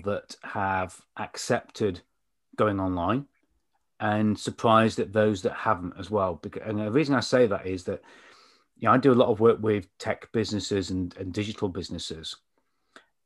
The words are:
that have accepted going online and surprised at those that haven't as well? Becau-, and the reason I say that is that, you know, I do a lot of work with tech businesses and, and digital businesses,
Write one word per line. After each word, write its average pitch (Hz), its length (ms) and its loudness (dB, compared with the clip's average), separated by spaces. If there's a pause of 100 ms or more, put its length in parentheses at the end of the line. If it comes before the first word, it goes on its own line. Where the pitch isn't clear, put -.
that - 380 -6
have 95 580 -4 (160)
accepted - 800 -4 (560)
going 104 240 2
online 95 460 -2 (720)
and 107 400 0
surprised 110 600 2
at 98 120 -4
those 107 300 2
that - 120 -2
haven't 92 440 -2
as 90 140 -10
well? 95 300 0
Becau-, - 280 -10
and 104 100 -4
the 107 120 -4
reason 139 240 2
I 123 60 2
say 127 260 4
that 92 180 -2
is 92 200 -6
that, 98 160 -6 (760)
you 113 100 -4
know, 107 60 8
I 127 40 8
do 131 140 6
a 123 40 6
lot 120 140 6
of 104 100 0
work 113 200 6
with 104 280 0 (100)
tech - 340 -8
businesses 101 600 -2
and, 92 260 -6
and 95 160 -10
digital 107 360 -4
businesses, 85 640 -10 (920)